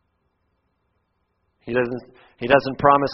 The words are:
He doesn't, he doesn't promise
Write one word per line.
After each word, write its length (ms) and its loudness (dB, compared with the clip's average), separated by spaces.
He 120 -12
doesn't, 400 -6
he 80 -8
doesn't 320 0
promise 360 2